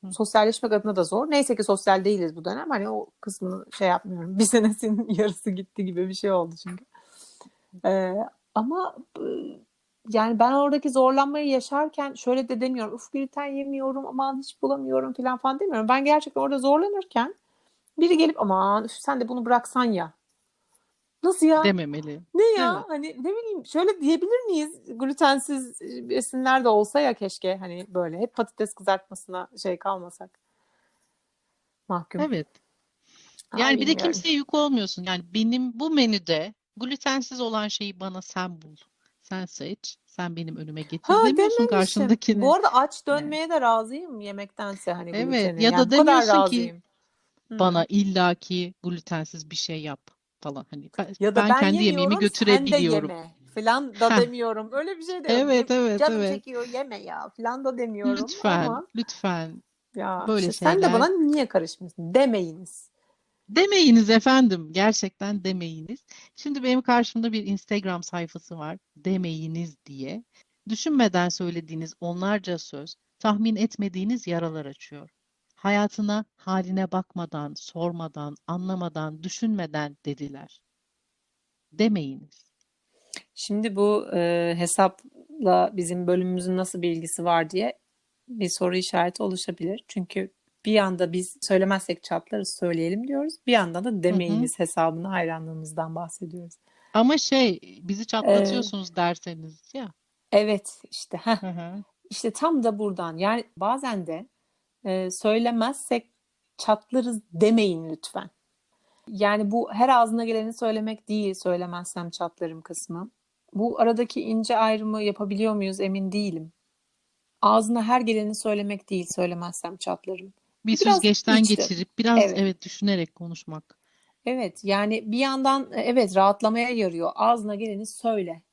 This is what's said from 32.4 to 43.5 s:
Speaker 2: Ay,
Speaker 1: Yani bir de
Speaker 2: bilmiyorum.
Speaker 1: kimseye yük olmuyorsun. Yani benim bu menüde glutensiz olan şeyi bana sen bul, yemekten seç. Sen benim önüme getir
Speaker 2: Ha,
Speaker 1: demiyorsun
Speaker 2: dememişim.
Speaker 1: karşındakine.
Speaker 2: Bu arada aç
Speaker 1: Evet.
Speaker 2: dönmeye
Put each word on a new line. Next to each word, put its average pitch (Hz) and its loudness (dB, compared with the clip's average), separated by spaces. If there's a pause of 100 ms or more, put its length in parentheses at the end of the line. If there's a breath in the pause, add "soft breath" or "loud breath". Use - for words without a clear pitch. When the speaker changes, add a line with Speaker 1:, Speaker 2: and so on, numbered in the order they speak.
Speaker 2:
Ay, 247 2
Speaker 1:
Yani 262 4
bir 269 0
de 311 4
Speaker 2:
bilmiyorum. - -
Speaker 1:
kimseye 320 0
yük 285 -2
olmuyorsun. 262 0
Yani 180 -6
benim 233 0
bu 320 -2
menüde 208 2 (220)
glutensiz 262 -4
olan 220 -2
şeyi 202 -8
bana 185 -8
sen 180 -8
bul, 156 -20 (540)
yemekten 185 -6
seç. - -12 (100)
Sen 175 -8
benim 165 -10
önüme 156 -10
getir 349 2
Speaker 2:
Ha, - -
Speaker 1:
demiyorsun 440 4
Speaker 2:
dememişim. - -
Speaker 1:
karşındakine. 214 2
Speaker 2:
Bu 277 6
arada 381 2
aç 277 2
Speaker 1:
Evet. - -
Speaker 2:
dönmeye 302 -2